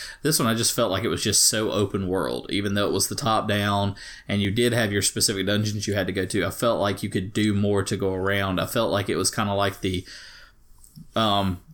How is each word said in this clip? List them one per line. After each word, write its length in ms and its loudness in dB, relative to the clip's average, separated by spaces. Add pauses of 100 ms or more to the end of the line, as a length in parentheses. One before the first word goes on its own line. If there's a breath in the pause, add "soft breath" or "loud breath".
(220 loud breath)
This 160 2
one, 80 2
I 80 4
just 220 0
felt 160 2
like 100 0
it 60 0
was 160 -2
just 240 4
so 240 0
open 340 0
world, 440 -2
even 240 0
though 120 2
it 60 0
was 160 0
the 80 -6
top 320 0
down 480 2 (320 loud breath)
and 140 0
you 100 0
did 200 2
have 200 2
your 100 2
specific 440 0
dungeons 420 0
you 60 0
had 120 0
to 60 -2
go 140 -2
to. 200 0
I 40 -2
felt 280 0
like 240 0
you 60 -4
could 240 -4
do 200 2
more 300 2
to 140 -2
go 180 0
around. 460 0
I 60 0
felt 260 0
like 160 0
it 80 0
was 140 0
kinda 240 -2
like 260 0
the, 240 -2 (1120 loud breath)
um, 440 0 (140)